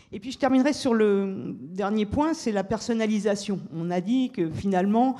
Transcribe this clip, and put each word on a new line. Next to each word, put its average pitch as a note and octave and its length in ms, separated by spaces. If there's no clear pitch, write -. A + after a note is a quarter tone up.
Et G#3 80
puis A#3+ 120
je - 80
terminerai C4 340
sur A#3+ 220
le G3 640
dernier G3 480
point, D4 260
c'est - 180
la G3 120
personnalisation. G#3+ 960
On E3+ 200
a F3+ 100
dit B3 300
que E3+ 180
finalement, G3+ 720